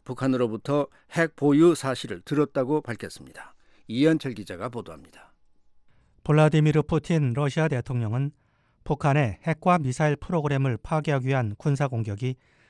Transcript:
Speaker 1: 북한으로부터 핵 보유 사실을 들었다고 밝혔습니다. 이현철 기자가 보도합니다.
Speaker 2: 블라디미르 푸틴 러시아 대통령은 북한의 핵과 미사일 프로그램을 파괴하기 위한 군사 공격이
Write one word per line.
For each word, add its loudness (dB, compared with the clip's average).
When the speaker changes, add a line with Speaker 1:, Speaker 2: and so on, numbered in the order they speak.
Speaker 1:
북한으로부터 -2
핵 -2
보유 6
사실을 -6
들었다고 0
밝혔습니다. -14
이현철 0
기자가 -10
보도합니다. -16
Speaker 2:
블라디미르 4
푸틴 0
러시아 0
대통령은 -4
북한의 0
핵과 2
미사일 0
프로그램을 -2
파괴하기 -2
위한 0
군사 0
공격이 -4